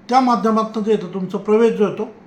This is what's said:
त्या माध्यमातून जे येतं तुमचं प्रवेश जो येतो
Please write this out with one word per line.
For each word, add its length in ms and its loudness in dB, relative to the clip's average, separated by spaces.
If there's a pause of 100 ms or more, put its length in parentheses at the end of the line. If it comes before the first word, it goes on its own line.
त्या 100 4
माध्यमातून 640 0
जे 80 0
येतं 220 0
तुमचं 240 -6
प्रवेश 340 2
जो 160 2
येतो 200 -6 (200)